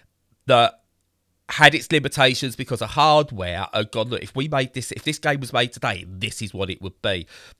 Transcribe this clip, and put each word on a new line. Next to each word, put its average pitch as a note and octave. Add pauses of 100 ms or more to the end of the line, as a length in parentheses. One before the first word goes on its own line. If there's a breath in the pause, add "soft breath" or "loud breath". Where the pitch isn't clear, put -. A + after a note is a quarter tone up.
(460 soft breath)
that A#2+ (680)
had D3
its -
limitations C3+
because B2+
of G#2+
hardware C#3+
and A2
gone, A#2
"Look, A#2
if -
we C#3
made C3+
this, -
if -
this D3+
game C#3+
was B2+
made B2
today, F#2+
this F#2+
is G#2+
what F#2+
it F2+
would F#2+
be." F#2 (320 loud breath)